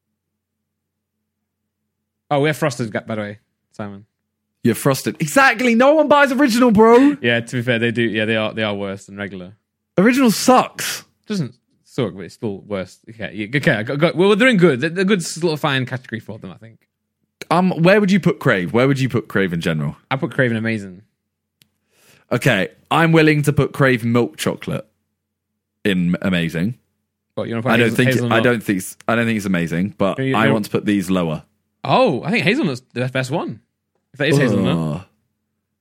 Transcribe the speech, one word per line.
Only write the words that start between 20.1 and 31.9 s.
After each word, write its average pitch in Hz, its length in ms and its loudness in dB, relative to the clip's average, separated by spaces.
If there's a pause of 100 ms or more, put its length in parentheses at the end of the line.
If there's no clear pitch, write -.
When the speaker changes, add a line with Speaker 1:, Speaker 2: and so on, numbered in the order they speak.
Speaker 1:
I 135 60 -2
put 131 160 -6
Crave 127 180 0
in 113 60 -2
amazing. 104 460 -6 (1300)
Speaker 2:
Okay, 113 360 0 (220)
I'm 160 220 2
willing 156 300 4
to 147 100 2
put 143 200 -2
Crave 127 320 0
milk 117 320 0
chocolate - 480 -6 (1000)
in 90 380 0
amazing. 85 540 -2 (600)
Speaker 1:
What, 107 100 -6
you 113 80 -8
wanna 113 80 -6
put 117 80 -2
Speaker 2:
I 113 60 2
don't 120 80 4
Speaker 1:
hazel-, 113 120 0
Speaker 2:
think, 127 140 2
Speaker 1:
hazelnut? 120 280 0
Speaker 2:
I - 40 2
don't 120 220 0
think, 101 140 -2
it's, - 180 -12 (100)
I 113 80 0
don't 117 120 0
think 113 100 -2
it's 101 100 -6
amazing, 87 500 -2
but 95 220 -2
Speaker 1:
You, 135 60 -4
you 135 120 -2
Speaker 2:
I 110 80 2
Speaker 1:
don't 113 100 2
Speaker 2:
want 104 100 -2
to - 80 -14
put 110 140 -4
these 101 220 0
lower. 85 360 -2 (400)
Speaker 1:
Oh, 165 400 0